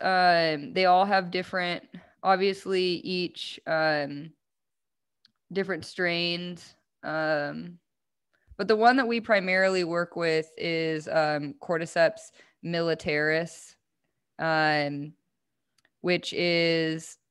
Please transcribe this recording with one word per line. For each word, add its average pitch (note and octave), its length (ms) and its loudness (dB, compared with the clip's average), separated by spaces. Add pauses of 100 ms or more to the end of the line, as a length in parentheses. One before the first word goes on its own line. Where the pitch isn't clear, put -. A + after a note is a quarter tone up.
Um, E3+ 680 2
they F#3 140 2
all F3+ 180 6
have F#3+ 260 0
different, F3+ 540 -4 (380)
obviously F#3+ 600 0
each, F3+ 840 -4
um, D3+ 640 -2 (1200)
different F3+ 320 -4
strains. F3 920 -4 (300)
Um, D#3 760 -4 (800)
but G3 100 -4
the A3 80 4
one A#3 220 6
that C4 100 2
we A#3 140 0
primarily F#3+ 640 2
work E3+ 320 -4
with D#3+ 420 0
is, D#3+ 480 -2
um, D3+ 560 0
Cordyceps E3 720 0 (320)
militaris, D#3+ 1120 -2 (640)
um, D3+ 720 0 (880)
which F3+ 320 -2
is E3 840 0 (140)